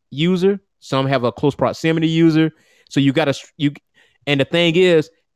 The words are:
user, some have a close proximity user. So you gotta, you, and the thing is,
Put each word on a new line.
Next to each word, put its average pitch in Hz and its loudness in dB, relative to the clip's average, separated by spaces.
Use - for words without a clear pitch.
user, 180 0
some 135 -4
have 135 -2
a 117 -2
close 143 -2
proximity 160 -2
user. 160 2
So 147 -2
you 139 2
gotta, 143 0
you, 147 -2
and 143 0
the 135 0
thing 170 0
is, 175 2